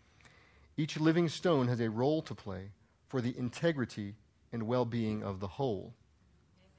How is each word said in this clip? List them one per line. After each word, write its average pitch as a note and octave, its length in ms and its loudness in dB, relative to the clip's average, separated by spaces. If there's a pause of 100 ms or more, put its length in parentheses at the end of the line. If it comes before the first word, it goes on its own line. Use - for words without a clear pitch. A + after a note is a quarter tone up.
(760)
Each D3+ 220 -2
living D#3+ 300 6
stone C#3 400 2
has B2 120 2
a A2+ 100 2
role C#3 320 2
to - 120 -10
play G2 380 -10 (340)
for C3 160 0
the A#2 140 -2
integrity B2 800 -2 (360)
and A#2 120 -4
well-being A2+ 580 0
of G2 180 -4
the G2 80 -4
whole." A#2 460 -4 (840)